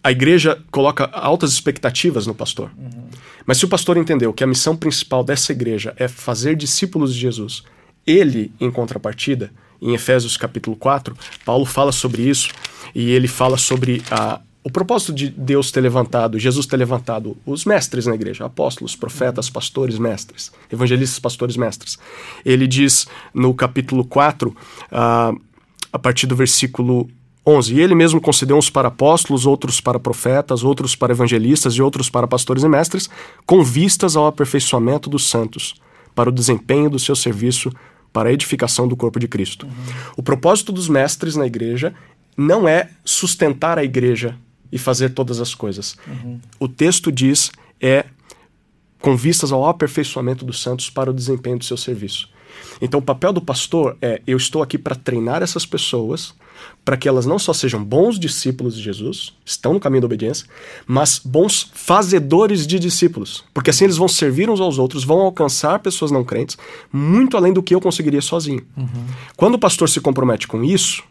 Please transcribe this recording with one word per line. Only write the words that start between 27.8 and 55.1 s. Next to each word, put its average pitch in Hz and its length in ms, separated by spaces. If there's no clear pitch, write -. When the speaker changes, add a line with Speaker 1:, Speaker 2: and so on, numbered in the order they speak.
Speaker 1:
ele 185 120
mesmo 165 280
concedeu 139 360
uns 147 120
para 131 180
apóstolos, 139 580
outros 139 360
para 123 180
profetas, 123 640
outros 131 320
para 123 160
evangelistas 120 640
e 120 80
outros 135 280
para 120 160
pastores 127 380
e 156 60
mestres, 160 400
com 180 180
vistas 156 520
ao 151 120
aperfeiçoamento 139 840
dos 143 180
santos, - 480
para 120 140
o - 20
desempenho 127 580
do 135 100
seu 139 180
serviço, 123 520
para 113 160
a - 40
edificação 127 540
do 123 80
corpo 120 240
de 117 80
Cristo." - 380
Speaker 2:
Uhum. 139 60
Speaker 1:
O 127 60
propósito 165 480
dos 180 160
mestres 147 480
na 147 100
igreja 120 480
não 175 300
é 170 220
sustentar 165 760
a 151 60
igreja 123 540
e 127 80
fazer 127 300
todas 123 320
as 120 120
coisas. 101 420
Speaker 2:
Uhum. 123 320
Speaker 1:
O 139 80
texto 160 440
diz, 135 400
é 135 260
com 139 180
vistas 147 340
ao 135 160
aperfeiçoamento 135 800
dos 123 160
santos 123 280
para 131 220
o - 20
desempenho 123 460
do 123 60
seu 123 120
serviço. 104 520
Então, 127 180
o 135 40
papel 139 300
do - 80
pastor 143 600
é, 117 240
eu 127 120
estou 156 260
aqui 135 160
pra 143 160
treinar 127 480